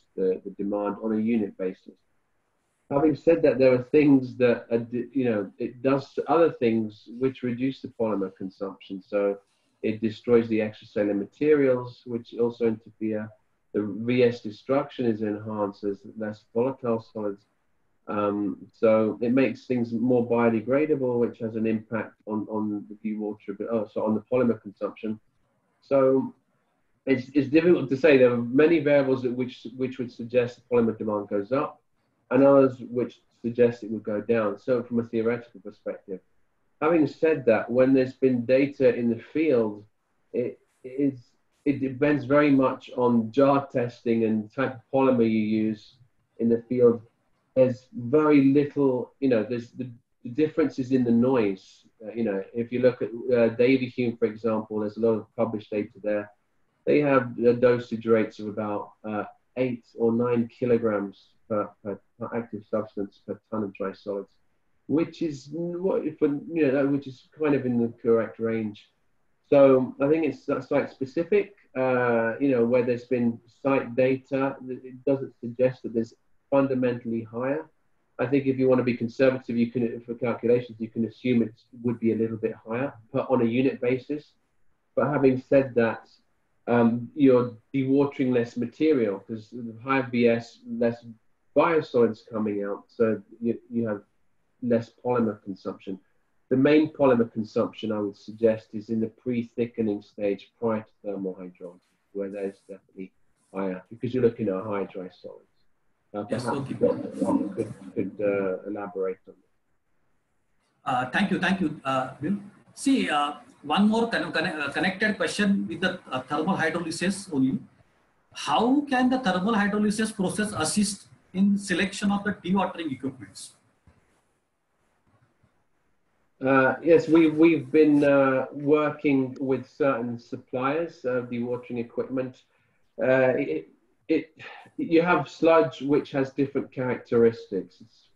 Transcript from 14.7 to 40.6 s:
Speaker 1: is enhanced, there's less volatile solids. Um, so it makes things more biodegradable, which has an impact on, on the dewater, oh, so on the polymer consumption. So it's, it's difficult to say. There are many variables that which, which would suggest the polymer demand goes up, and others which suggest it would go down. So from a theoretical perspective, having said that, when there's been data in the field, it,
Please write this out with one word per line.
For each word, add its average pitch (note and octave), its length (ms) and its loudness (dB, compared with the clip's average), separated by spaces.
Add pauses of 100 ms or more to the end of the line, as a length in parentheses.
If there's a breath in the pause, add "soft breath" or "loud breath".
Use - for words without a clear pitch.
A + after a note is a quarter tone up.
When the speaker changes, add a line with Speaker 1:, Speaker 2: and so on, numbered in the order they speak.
Speaker 1:
is A2 160 0
enhanced, G#2+ 600 -4
there's G2+ 160 -4 (180)
less G#2+ 280 -10 (100)
volatile A#2 580 -2
solids. G#2 320 -8 (640)
Um, G#2 500 -4 (140)
so A2 480 2
it A#2+ 120 -2
makes B2+ 340 0
things A#2 260 -2
more A#2+ 320 2
biodegradable, A#2+ 920 0
which A2+ 220 -2
has A2+ 160 -8
an A2 100 -2
impact A2 480 -4 (120)
on, G#2+ 220 -6
on G#2 400 -6
the G#2 60 -18 (100)
dewater, G#2 640 -8
oh, A2 240 -4
so G#2 140 -4
on A2 80 0
the G#2 80 -4 (100)
polymer A#2+ 300 0
consumption. G#2+ 560 -10 (640)
So C3+ 520 2 (720)
it's, B2+ 300 0
it's C3 140 2
difficult D#3+ 420 4
to C3+ 60 0
say. C#3+ 200 6
There B2 160 6
are A#2+ 40 0
many C#3+ 420 4
variables C3+ 460 2
that A#2+ 80 -2
which, B2+ 340 -8 (100)
which B2+ 220 -6
would A#2+ 140 -8
suggest A#2+ 480 -2
the - 160 -6
polymer A2+ 200 2
demand G#2 320 -4
goes G2+ 220 -4
up, C#3 320 -4 (480)
and C3 140 6
others C3+ 340 6 (100)
which A#2+ 340 -4 (200)
suggest A#2 400 2
it G#2+ 80 -10
would G#2+ 140 -8
go G#2 160 -4
down. G#2+ 380 0
So A#2+ 260 -2
from A#2 160 -2
a A2+ 40 -2
theoretical A#2 560 -4
perspective, G2+ 600 -12 (600)
having D#3 280 2
said D#3 380 0
that, G#2+ 220 4
when C3 240 4
there's C3 220 2
been B2 320 2
data C3 480 2
in A#2+ 160 0
the A2+ 100 -2 (140)
field, A2+ 500 0 (480)
it, A#2+ 280 -6 (240)